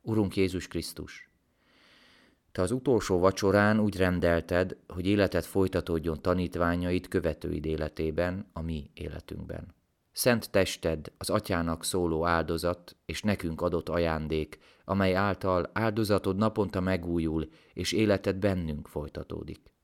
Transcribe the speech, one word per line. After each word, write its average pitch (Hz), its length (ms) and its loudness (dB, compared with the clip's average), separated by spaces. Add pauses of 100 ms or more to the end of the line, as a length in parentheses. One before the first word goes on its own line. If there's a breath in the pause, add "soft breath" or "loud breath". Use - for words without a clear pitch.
Urunk 107 340 0
Jézus 92 320 0
Krisztus, - 600 -10 (1200 soft breath)
Te 95 100 -2
az 90 80 2
utolsó 120 480 2
vacsorán 104 640 4
úgy 101 160 0
rendelted, 90 800 2 (120)
hogy 87 180 -6
életed 98 380 2
folytatódjon 82 800 0
tanítványaid, 87 880 0
követőid 80 580 -2
életében, 80 880 -2
a 82 80 -10
mi 80 340 -6
életünkben. 80 800 -10 (380)
Szent 120 380 0
tested 85 680 0
az - 120 -8
Atyának 85 540 0
szóló 82 400 0
áldozat 85 720 0 (100)
és 80 160 -8
nekünk 87 380 -2
adott 85 280 -2
ajándék, 80 680 -2 (260 soft breath)
amely 95 300 2
által 92 580 0
áldozatod 104 640 0
naponta 104 440 0
megújul, 85 680 0 (240 loud breath)
és 92 200 -4
életed 101 440 2
bennünk 90 520 -2
folytatódik. 76 840 -10 (120)